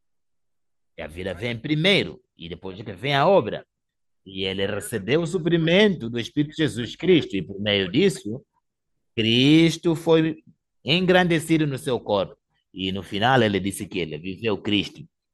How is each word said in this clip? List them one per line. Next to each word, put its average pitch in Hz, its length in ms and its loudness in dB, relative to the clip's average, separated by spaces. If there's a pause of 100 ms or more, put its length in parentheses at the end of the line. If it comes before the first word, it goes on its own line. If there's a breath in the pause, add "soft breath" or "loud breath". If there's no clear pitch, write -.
(960)
E 82 60 -14
a 78 40 -10
vida 87 280 -8
vem 117 240 -6
primeiro, 151 600 0 (160)
e 82 120 -16
depois 92 320 -14
que 110 120 -14
vem 117 220 -4
a 139 120 2
obra. 120 400 2 (600)
E 95 180 -8
ele 95 220 -2
recebeu 104 560 -4
o 170 40 -4
suprimento 170 840 2
do 120 80 -6
Espírito 147 320 -2
de - 80 -12
Jesus 120 360 -2
Cristo, 165 420 2
e 95 40 0
por 95 180 -10
meio 101 320 0
disso, 135 540 -2 (720)
Cristo 151 800 4
foi 160 480 2 (420)
engrandecido 170 840 2
no 135 120 -4
seu 120 200 -2
corpo. 101 380 -2 (380)
E 95 180 -2
no 98 100 -6
final 113 400 2
ele 101 160 2
disse 95 280 -6
que 92 120 -8
ele 78 200 -6
viveu 95 400 -6
Cristo. 92 440 -2 (320)